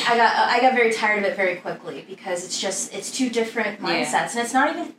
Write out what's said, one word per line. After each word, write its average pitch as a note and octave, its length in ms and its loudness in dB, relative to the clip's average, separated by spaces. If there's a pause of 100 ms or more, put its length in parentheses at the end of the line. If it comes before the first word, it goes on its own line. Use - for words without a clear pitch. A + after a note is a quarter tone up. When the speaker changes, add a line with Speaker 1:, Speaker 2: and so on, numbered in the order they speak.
Speaker 1:
I A#3 80 4
got, A3+ 200 4
I A3+ 240 2
got B3+ 140 6
very A#3 180 4
tired G#3 320 0
of F#3+ 80 0
it - 40 -10
very F#3 200 0
quickly E3 520 -10
because F#3 360 -6
it's - 160 -6
just, F#3+ 340 -4
it's G3+ 160 -8
two B3+ 200 0
different A3+ 500 -2
Speaker 2:
Yeah. E3+ 240 0
Speaker 1:
mindsets. - 260 0
And A#3 100 -4
it's A#3 140 -2
not C#4 220 4
even E4+ 220 -8